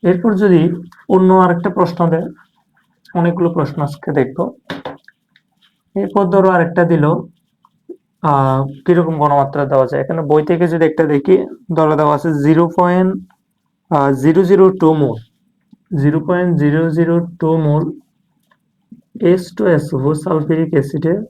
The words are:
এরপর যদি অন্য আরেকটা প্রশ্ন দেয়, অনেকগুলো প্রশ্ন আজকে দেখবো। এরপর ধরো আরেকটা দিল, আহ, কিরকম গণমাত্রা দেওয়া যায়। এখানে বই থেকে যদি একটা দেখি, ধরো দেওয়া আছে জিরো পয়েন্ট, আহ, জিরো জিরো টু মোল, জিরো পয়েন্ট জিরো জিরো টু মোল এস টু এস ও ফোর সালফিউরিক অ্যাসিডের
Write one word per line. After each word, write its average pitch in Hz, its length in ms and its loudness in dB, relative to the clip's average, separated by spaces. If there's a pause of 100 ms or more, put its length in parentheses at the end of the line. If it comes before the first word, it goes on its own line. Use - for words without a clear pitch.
এরপর 185 280 0 (120)
যদি 180 200 4 (520)
অন্য 185 160 4 (140)
আরেকটা 175 340 -2
প্রশ্ন 170 220 -2 (120)
দেয়, 165 160 -4 (880)
অনেকগুলো 170 380 0
প্রশ্ন 151 300 -4
আজকে - 320 -10
দেখবো। 131 260 -2 (1500)
এরপর 196 280 -2 (100)
ধরো 190 220 4
আরেকটা 170 260 0 (100)
দিল, 151 120 2 (1300)
আহ, 135 300 0 (240)
কিরকম 170 380 0
গণমাত্রা 143 480 0
দেওয়া 131 200 2
যায়। 139 140 -4
এখানে 165 160 -6 (100)
বই 151 200 2
থেকে 170 220 0
যদি 165 180 2
একটা 160 220 -2
দেখি, 143 240 2 (400)
ধরো 160 240 2
দেওয়া 147 160 2
আছে 165 140 -4 (140)
জিরো 160 200 4 (140)
পয়েন্ট, 180 320 2 (800)
আহ, 139 200 2 (120)
জিরো 160 180 4 (100)
জিরো 190 140 6 (160)
টু 160 80 4 (120)
মোল, 120 180 -2 (840)
জিরো 151 160 2 (100)
পয়েন্ট 180 220 0 (120)
জিরো 147 200 0 (140)
জিরো 170 180 2 (260)
টু 160 100 0 (160)
মোল 151 160 0 (1500)
এস 180 120 2 (140)
টু 220 60 -4 (120)
এস 143 100 -2 (100)
ও - 80 -2
ফোর 147 120 0 (100)
সালফিউরিক 160 520 -2
অ্যাসিডের 160 420 -2 (120)